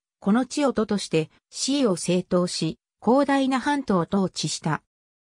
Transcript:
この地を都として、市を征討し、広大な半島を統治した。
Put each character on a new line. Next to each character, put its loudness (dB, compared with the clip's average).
こ 0
の 4
地 -2
を 0
都 0
と -2
し -8
て、 -2
市 0
を 2
征 0
討 0
し、 -4
広 4
大 2
な 0
半 -2
島 0
を 2
統 -2
治 -6
し -8
た。 -4